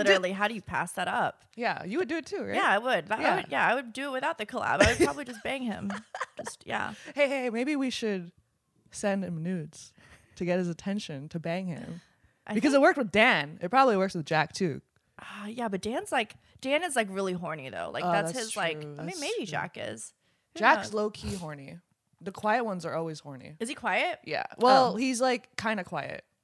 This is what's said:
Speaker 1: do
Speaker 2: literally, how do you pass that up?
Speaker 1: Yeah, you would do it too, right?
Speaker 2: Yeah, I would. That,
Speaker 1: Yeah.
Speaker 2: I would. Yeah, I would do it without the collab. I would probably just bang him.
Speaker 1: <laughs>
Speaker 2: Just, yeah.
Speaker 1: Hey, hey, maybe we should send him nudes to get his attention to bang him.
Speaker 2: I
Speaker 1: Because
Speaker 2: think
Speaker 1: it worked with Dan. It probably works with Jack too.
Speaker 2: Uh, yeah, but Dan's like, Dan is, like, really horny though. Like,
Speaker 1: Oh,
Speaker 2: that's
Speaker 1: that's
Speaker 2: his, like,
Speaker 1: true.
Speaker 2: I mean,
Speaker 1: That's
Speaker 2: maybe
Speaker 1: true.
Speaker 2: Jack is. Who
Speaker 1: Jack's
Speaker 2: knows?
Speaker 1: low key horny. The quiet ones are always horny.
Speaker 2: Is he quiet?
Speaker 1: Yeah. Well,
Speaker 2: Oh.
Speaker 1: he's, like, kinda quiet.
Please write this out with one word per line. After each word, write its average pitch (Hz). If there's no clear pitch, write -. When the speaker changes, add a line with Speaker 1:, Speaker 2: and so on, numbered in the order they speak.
Speaker 1:
do 202
Speaker 2:
literally, 185
how 196
do 220
you 208
pass 170
that 180
up? 202
Speaker 1:
Yeah, 226
you 202
would 359
do 311
it 311
too, 381
right? 202
Speaker 2:
Yeah, 381
I 202
would. 220
That, 220
Speaker 1:
Yeah. 285
Speaker 2:
I -
would. 381
Yeah, 247
I 202
would 247
do 262
it 277
without 269
the 214
collab. -
I -
would 508
probably 285
just 240
bang 262
him. 196
Speaker 1:
<laughs> -
Speaker 2:
Just, -
yeah. -
Speaker 1:
Hey, 285
hey, 254
maybe 254
we 269
should 196
send 196
him 170
nudes 170
to 190
get 175
his 180
attention 165
to 170
bang 175
him. 170
Speaker 2:
I 214
Speaker 1:
Because 262
Speaker 2:
think 277
Speaker 1:
it -
worked 349
with 226
Dan. 180
It 175
probably 262
works 190
with 160
Jack 156
too. 139
Speaker 2:
Uh, 202
yeah, 233
but 196
Dan's 269
like, 240
Dan 294
is, 320
like, 220
really 190
horny 165
though. 85
Like, 143
Speaker 1:
Oh, 180
Speaker 2:
that's 165
Speaker 1:
that's 247
Speaker 2:
his, 220
like, 165
Speaker 1:
true. 147
Speaker 2:
I 143
mean, 156
Speaker 1:
That's 370
Speaker 2:
maybe 302
Speaker 1:
true. 269
Speaker 2:
Jack 92
is. -
Who -
Speaker 1:
Jack's 285
Speaker 2:
knows? 202
Speaker 1:
low 214
key 208
horny. 156
The 185
quiet 220
ones 185
are 147
always 160
horny. 143
Speaker 2:
Is -
he 302
quiet? 247
Speaker 1:
Yeah. -
Well, 254
Speaker 2:
Oh. 190
Speaker 1:
he's, 254
like, 254
kinda 214
quiet. -